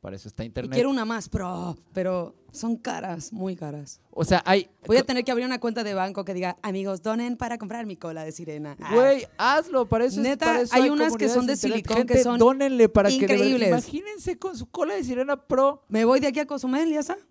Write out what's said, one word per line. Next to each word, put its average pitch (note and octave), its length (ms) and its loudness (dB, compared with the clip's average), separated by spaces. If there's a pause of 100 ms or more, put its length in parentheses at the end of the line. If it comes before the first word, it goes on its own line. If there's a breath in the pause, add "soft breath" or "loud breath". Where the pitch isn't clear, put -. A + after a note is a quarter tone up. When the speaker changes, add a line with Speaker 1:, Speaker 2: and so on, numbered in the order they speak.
Speaker 1:
Para F#2+ 160 -14
eso G#2+ 120 -18
está A2+ 160 -12
Speaker 2:
Y - 20 -12
Speaker 1:
internet. B2 280 -10
Speaker 2:
quiero B3 160 2
una B3 140 -2
más A3 240 -6
pro, F3+ 480 -6 (160)
pero F#3 440 -4 (160)
son A#3 240 -6
caras, F#3 560 -10
muy F#3+ 240 -8
caras. D3 440 -12 (120)
Speaker 1:
O E3 120 -2
sea, F3+ 220 4
hay F#3+ 240 2 (160)
Speaker 2:
Voy A3+ 100 4
a C4 40 6
Speaker 1:
co- B3+ 60 0
Speaker 2:
tener B3 180 -2
que C4 80 -2
abrir B3 120 0
una B3+ 140 -4
cuenta A#3 240 -4
de G#3 100 -4
banco F#3+ 320 -4
que F#3+ 100 -8
diga, F3+ 280 -4
"Amigos, F#3+ 400 -6
donen A#3 340 -4
para A#3 220 -6
comprar A3+ 260 -10
mi G3 120 -10
cola D#3+ 280 -10
de D#3+ 60 -10
sirena". D3+ 500 -12
Ah. D#3 140 -4
Speaker 1:
Güey, C4+ 320 4 (120)
hazlo, C#4 500 2
para A3+ 160 2
eso G3 160 0
es, - 20 0
Speaker 2:
Neta, C4+ 240 0
Speaker 1:
para D#4+ 160 2
eso A#3 120 -2
Speaker 2:
hay C4 80 6
Speaker 1:
hay D4 80 4
Speaker 2:
unas D4+ 260 2
que G#3+ 100 0
Speaker 1:
comunidades A#3 80 2
Speaker 2:
son B3 120 2
de C4+ 80 0
Speaker 1:
internet. C4 180 -2 (120)
Speaker 2:
silicón A#3 220 2
que B3 80 -2
Speaker 1:
Gente, B3+ 80 8
Speaker 2:
son A#3+ 160 2
Speaker 1:
dónenle C4 500 6
para G3+ 200 4
que C4 80 2
de C4 100 0
verdad, B3+ 80 4 (100)
Speaker 2:
increíbles. A#3+ 260 4
Speaker 1:
imagínense F4 680 -4
con F#4 180 -8
su A#3 140 -10
cola F4 240 -4
de F#4 100 -4
sirena C4 320 -2
pro. C#4 520 0
Speaker 2:
Me A3 160 2
voy B3+ 160 6
de C#4+ 80 2
aquí B3+ 120 -2
a C#4+ 60 -2
Cozumel, C#4 440 -2
ya D4+ 100 0
está. E4+ 160 -6 (140)